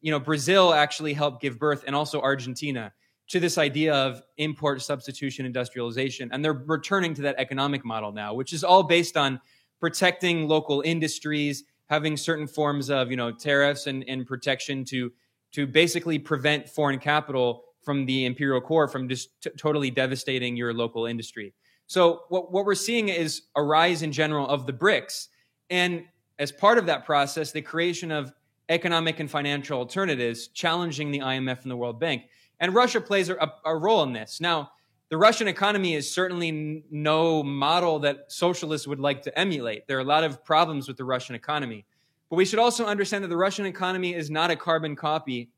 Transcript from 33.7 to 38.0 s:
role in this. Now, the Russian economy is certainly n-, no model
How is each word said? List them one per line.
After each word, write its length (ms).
role 240
in 120
this. 280
Now, 300
the 80
Russian 300
economy 480
is 180
certainly 360
n-, 420
no 500
model 580